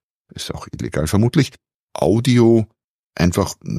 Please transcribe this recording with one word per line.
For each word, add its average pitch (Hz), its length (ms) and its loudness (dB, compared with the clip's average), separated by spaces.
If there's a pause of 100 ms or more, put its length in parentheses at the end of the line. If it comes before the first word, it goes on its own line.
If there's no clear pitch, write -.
(340)
ist - 200 -12
auch - 180 -14
illegal 69 360 -6
vermutlich. 117 440 0 (420)
Audio, 113 760 2 (460)
einfach 87 420 -2 (240)